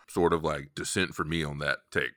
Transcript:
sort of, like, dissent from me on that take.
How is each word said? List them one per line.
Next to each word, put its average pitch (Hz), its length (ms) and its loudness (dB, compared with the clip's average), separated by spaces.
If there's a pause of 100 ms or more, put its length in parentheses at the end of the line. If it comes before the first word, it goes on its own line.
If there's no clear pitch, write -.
sort 85 260 4
of, 80 100 2
like, 73 320 -2
dissent 92 400 -2
from 78 140 -2
me 82 140 0
on 73 140 -4
that 71 220 0 (100)
take. 64 280 -2